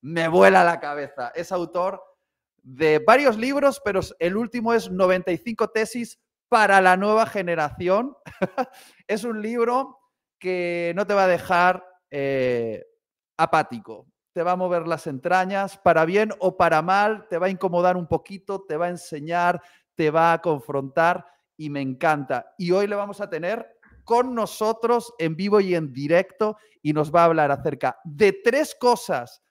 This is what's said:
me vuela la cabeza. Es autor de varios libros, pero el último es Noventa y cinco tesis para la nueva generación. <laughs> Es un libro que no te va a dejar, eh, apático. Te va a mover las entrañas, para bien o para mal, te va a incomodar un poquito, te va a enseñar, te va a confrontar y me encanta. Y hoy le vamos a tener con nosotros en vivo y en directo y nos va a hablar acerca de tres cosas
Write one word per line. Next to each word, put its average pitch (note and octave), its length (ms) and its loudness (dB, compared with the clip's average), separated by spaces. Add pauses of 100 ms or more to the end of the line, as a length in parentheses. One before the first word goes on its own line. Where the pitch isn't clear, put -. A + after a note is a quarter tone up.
me E3 260 -4
vuela F#3 360 6
la E3+ 160 2
cabeza. C#3+ 540 -8
Es E3+ 180 -10
autor F3+ 480 -6 (600)
de D3+ 380 0
varios A#3 400 4
libros, C#4 440 0
pero F#3+ 180 -2 (180)
el F3+ 180 -2
último A#3 340 -4
es A3 200 0
Noventa F#3 400 2
y E3+ 80 -2
cinco A3+ 320 -4
tesis A3 480 -6 (280)
para G3+ 320 6
la F#3 160 6
nueva G#3+ 300 2
generación. F3+ 920 -2 (100)
<laughs> - 440 -6 (380)
Es G3+ 160 -4
un A3 180 -6
libro A#3+ 560 -2 (400)
que F3 580 -4
no G3+ 120 -2
te G3+ 80 0
va G3 80 4
a F#3+ 40 4
dejar, F3+ 560 2 (280)
eh, B2+ 720 -2 (520)
apático. C3 680 -2 (260)
Te E3+ 120 -6
va F3 80 0
a F3+ 40 0
mover F3 320 -2
las E3 200 -6
entrañas, F#3 720 -2
para D#3+ 260 4
bien G#3 320 0
o F#3 180 0
para D#3+ 280 2
mal, G3+ 440 0
te E3+ 120 -4
va F3+ 80 0
a G3 40 0
incomodar F3+ 460 0
un F3 100 -6
poquito, G3 600 -8
te D3+ 100 -6
va E3+ 100 -2
a - 20 -4
enseñar, F3 720 -4 (360)
te D#3 160 0
va E3 220 4
a E3 80 -2
confrontar E3 840 -2 (320)
y D3+ 140 -10
me C#3+ 100 -8
encanta. C3+ 800 -2
Y F3 140 -2
hoy G3+ 120 2
le G#3 100 -4
vamos G3+ 260 -8
a G3+ 80 -10
tener F#3 500 -8 (240)
con B3 320 0
nosotros A3+ 840 -2
en E3 180 -2
vivo G3+ 260 2
y F#3 120 0
en D#3+ 200 -4
directo F3+ 640 0 (260)
y D3+ 100 0
nos D3+ 180 0
va E3+ 100 6
a E3+ 40 8
hablar D#3+ 240 4
acerca C3+ 540 -4
de F3 300 2
tres C4 460 -2
cosas F#3 720 -2